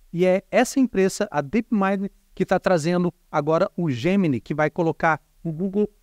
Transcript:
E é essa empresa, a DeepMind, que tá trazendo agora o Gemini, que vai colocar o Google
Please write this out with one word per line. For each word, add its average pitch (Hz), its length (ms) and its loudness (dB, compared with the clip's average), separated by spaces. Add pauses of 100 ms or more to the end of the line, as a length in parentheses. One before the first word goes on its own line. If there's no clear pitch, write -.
(120)
E 175 120 0
é 185 240 2
essa 240 300 2
empresa, 202 500 0
a 147 120 -2
DeepMind, 196 640 -2 (260)
que 185 140 -4
tá 185 140 0
trazendo 175 520 0 (160)
agora 160 480 0
o 170 140 -2
Gemini, 147 500 0
que - 140 -8
vai 151 160 0
colocar 160 500 -2 (220)
o 170 80 -6
Google 196 400 -2 (120)